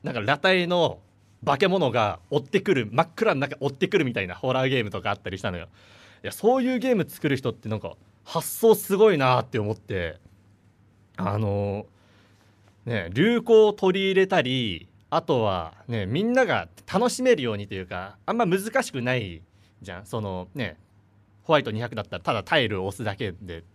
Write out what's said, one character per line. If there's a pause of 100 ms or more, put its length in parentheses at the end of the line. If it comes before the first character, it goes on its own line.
な
ん
か
裸
体
の (440)
化
け
物
が (100)
追
っ
て
く
る、
真
っ
暗
の
中
追
っ
て
く
る
み
た
い
な
ホ
ラ
ー
ゲ
ー
ム
と
か
あ
っ
た
り
し
た
の
よ。 (560)
い
や、
そ
う
い
う
ゲ
ー
ム
作
る
人
っ
て
な
ん
か (280)
発
想
す
ご
い
な
っ
て
思
っ
て、 (1000)
あ
の、 (960)
ね、
流
行
を
取
り
入
れ
た
り、 (220)
あ
と
は (140)
ね、
み
ん
な
が (240)
楽
し
め
る
よ
う
に
と
い
う
か、 (100)
あ
ん
ま
難
し
く
な
い (400)
じ
ゃ
ん。
そ
の
ね、 (680)
ホ
ワ
イ
ト
二
百
だ
っ
た
ら
た
だ
タ
イ
ル
を
押
す
だ
け
で (100)